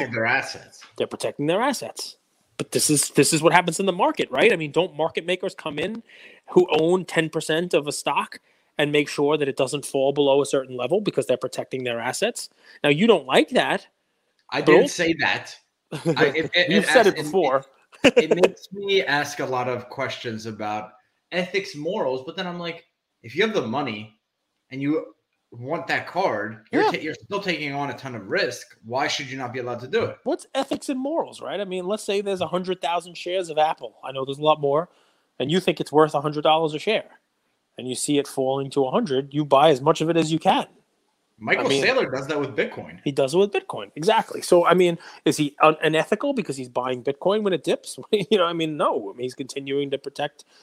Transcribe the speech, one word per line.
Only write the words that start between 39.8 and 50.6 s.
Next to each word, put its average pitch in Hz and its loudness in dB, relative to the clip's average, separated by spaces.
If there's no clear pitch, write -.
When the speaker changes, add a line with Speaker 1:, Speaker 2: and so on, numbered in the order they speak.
Speaker 1:
much 160 2
of 160 0
it 170 0
as 156 2
you 160 0
can. 226 2
Speaker 2:
Michael 131 0
Speaker 1:
I - 0
mean, 139 2
Speaker 2:
Saylor 226 2
does 139 -6
that 151 -2
with 131 -4
Bitcoin. - -6
Speaker 1:
he 147 -2
does 135 0
it 170 2
with 202 4
Bitcoin, 110 -6
exactly. 214 0
So, 175 4
I 170 6
mean, 175 4
is 156 4
he 147 -2
un-, 156 8
unethical 160 0
because 185 -4
he's 131 -10
buying 127 -4
Bitcoin 185 -2
when 202 0
it 160 -2
dips? - -4
<laughs> - -20
You 208 2
know, 175 4
I 170 0
mean, 160 -4
no. 147 -2
I - -18
mean, 123 -6
he's 127 -6
continuing 139 -6
to 139 -2
protect, - -8